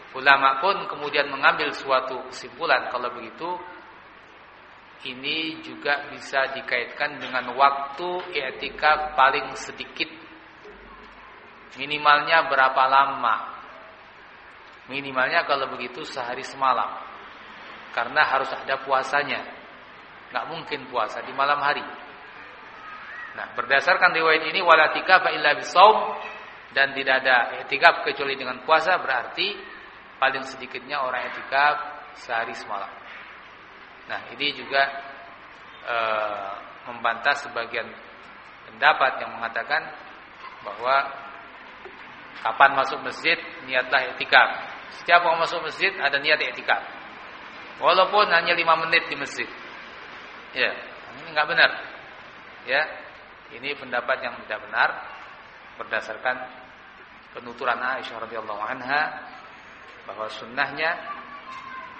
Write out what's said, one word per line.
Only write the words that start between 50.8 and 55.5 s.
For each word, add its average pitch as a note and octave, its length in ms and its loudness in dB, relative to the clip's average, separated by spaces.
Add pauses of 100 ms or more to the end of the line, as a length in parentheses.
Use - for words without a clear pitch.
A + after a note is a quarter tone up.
ini D#3+ 160 -12
nggak D3+ 80 4
benar. D#3+ 260 4 (920)
Ya, C#3+ 240 0 (640)
ini C3+ 240 -8
pendapat B2+ 480 -2
yang A#2+ 80 -6 (160)
tidak G#2 160 -6
benar A#2 320 2 (800)